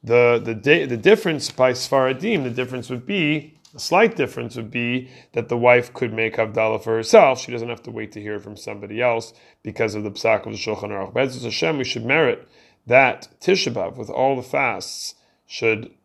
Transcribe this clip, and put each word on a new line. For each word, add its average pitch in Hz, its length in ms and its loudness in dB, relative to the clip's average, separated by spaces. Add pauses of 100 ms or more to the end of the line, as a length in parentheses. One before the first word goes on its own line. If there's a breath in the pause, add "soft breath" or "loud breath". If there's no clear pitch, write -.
The, 120 400 4
the, 117 120 -6
di-, 143 320 2
the 123 100 -4
difference 165 540 2
by 127 220 2
Sfaradim, 135 720 0
the 123 60 -4
difference 123 380 -6
would 123 160 -8
be, 156 460 -4 (260)
a - 40 -20
slight 202 340 4
difference 120 400 -4
would 113 160 -10
be 123 400 -4 (220 loud breath)
that 113 160 -4
the 120 80 -2
wife 123 360 6
could 117 200 -4
make 110 240 -2
Havdalah 110 480 0
for 113 100 -2
herself. 131 460 6
She - 100 -12
doesn't 117 180 -8
have 117 160 -12
to 120 60 -16
wait 110 220 -12
to 104 80 -14
hear 104 180 -8
from 104 180 -14
somebody 104 460 -8
else 117 300 0 (320 soft breath)
because 107 320 -2
of 107 80 -6
the 101 80 -6
psak 110 340 0
of 107 60 -10
the 104 60 -12
Shulchan 104 320 -6
Aruch. 95 220 -8
Be'ezus 127 300 -2
Hashem, 151 360 -2
we 131 60 -4
should 117 200 -6
merit 135 440 0 (380 soft breath)
that 123 420 4 (120)
Tisha 180 320 0
B'Av 110 240 -6
with 113 140 -12
all 135 260 0
the 123 80 -8
fasts 120 720 -4 (280)
should 110 460 -4 (140)